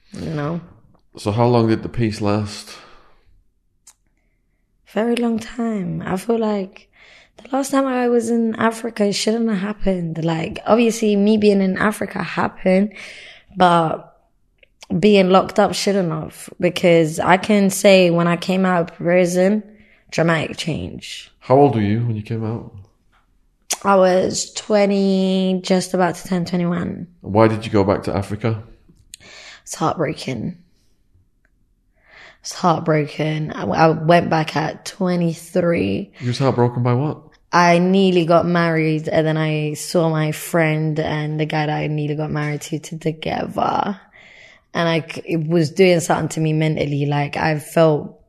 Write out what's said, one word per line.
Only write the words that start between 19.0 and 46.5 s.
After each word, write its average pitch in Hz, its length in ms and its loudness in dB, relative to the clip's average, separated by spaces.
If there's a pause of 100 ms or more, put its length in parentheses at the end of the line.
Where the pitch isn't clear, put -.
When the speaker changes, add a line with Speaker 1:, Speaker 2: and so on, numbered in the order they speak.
Speaker 1:
dramatic 165 460 -2
change. - 840 -10
Speaker 2:
How 127 160 2
old 139 180 6
were 113 60 0
you 107 260 0
when 117 80 -4
you 107 80 -6
came 113 220 -6
out? 110 280 -8 (1080)
Speaker 1:
I 202 140 2
was 185 560 2
twenty, 190 1120 0
just 185 280 0
about 180 240 0
to - 120 -16
turn 180 160 -2
twenty-one. 175 640 -4 (120)
Speaker 2:
Why 110 280 4
did 110 180 -2
you - 60 -6
go 104 100 4
back 95 220 0
to - 120 -4
Africa? 104 460 -4 (1000)
Speaker 1:
It's - 120 -16
heartbreaking. 147 840 -4 (1800)
It's - 120 -14
heartbroken. 156 1000 -2
I, - 120 -8
I 165 240 4
went 160 420 2
back 160 240 0
at 151 300 -4
twenty-three. 180 1400 -2
Speaker 2:
You 123 80 -8
was 123 100 -2
heartbroken 123 440 2
by 123 120 2
what? 143 280 -2 (300)
Speaker 1:
I 175 260 6
nearly 185 480 4
got 170 200 4
married, 160 640 0
and 160 180 0
then 156 120 0
I 151 360 -2
saw 165 360 -2
my 156 220 0
friend 156 680 -2
and 151 400 -4
the 156 60 0
guy 156 200 -2
that 151 80 -2
I 151 120 -4
nearly 147 300 -4
got 151 140 -6
married 147 320 -4
to, - 160 -8
to 160 200 -12
together. - 1000 -4 (760)
And 170 140 0
I 165 200 -2
c-, - 160 -14
it 160 240 -4
was 165 220 2
doing 180 300 4
something 165 300 -2
to - 100 -6
me 156 120 0